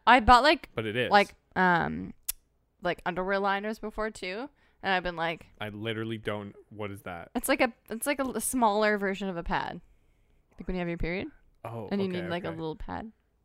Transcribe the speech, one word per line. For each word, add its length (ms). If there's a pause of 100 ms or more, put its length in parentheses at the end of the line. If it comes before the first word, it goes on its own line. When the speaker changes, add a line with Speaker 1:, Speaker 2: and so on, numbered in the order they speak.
Speaker 1:
I 140
bought, 220
like, 320
Speaker 2:
But 120
it 100
is. 140
Speaker 1:
like, 240 (200)
um, 600 (680)
like, 220
underwear 340
liners 400
before 320
too, 380 (340)
and 120
I've 80
been 140
like, 280 (160)
Speaker 2:
I 80
literally 480
don't. 380 (160)
What 200
is 120
that? 320
Speaker 1:
It's 160
like 100
a, 100 (200)
it's 160
like 120
a 60
l-, 160
smaller 560
version 320
of 80
a 60
pad, 400 (760)
like 80
when 100
you 40
have 80
your 80
period. 320 (380)
Speaker 2:
Oh, 240
Speaker 1:
And 100
you 80
Speaker 2:
okay, 140
Speaker 1:
need, 80
like, 140
a 40
Speaker 2:
okay. 80
Speaker 1:
little 200
pad. 360 (320)